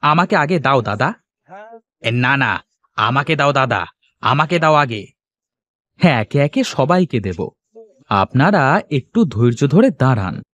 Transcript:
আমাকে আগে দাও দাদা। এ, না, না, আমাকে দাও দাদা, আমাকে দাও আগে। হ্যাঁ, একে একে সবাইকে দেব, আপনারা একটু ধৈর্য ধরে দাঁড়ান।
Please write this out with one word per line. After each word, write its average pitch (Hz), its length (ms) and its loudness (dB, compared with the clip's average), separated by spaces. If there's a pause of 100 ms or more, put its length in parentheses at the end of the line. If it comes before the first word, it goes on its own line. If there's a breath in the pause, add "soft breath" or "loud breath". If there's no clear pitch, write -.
আমাকে 160 360 0
আগে 160 220 0
দাও 135 240 2
দাদা। 104 260 -2 (920)
এ, 113 120 -4
না, 123 240 0
না, 127 160 0 (460)
আমাকে 131 380 0
দাও 143 160 0
দাদা, 123 300 -2 (400)
আমাকে 151 360 0
দাও 160 160 2
আগে। 120 280 0 (960)
হ্যাঁ, 151 200 4
একে 110 180 -4
একে 147 260 0
সবাইকে 156 560 0
দেব, 95 200 -6 (680)
আপনারা 135 540 2 (260)
একটু 147 340 -4
ধৈর্য 120 420 0
ধরে 196 240 4
দাঁড়ান। 117 440 -2 (200)